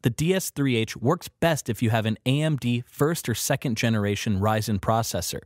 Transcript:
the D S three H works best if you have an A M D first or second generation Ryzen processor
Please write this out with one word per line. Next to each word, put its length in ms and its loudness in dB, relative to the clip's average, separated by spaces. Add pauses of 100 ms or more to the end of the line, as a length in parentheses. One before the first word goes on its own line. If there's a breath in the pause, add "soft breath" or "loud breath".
the 60 4
D 240 0
S 180 -2
three 260 0
H 180 -2
works 320 0
best 400 -2
if 160 -2
you 60 2
have 160 2
an 200 0
A 160 2
M 140 0
D 320 -2
first 400 -2
or 80 0
second 400 -2
generation 640 0
Ryzen 400 0
processor 680 -2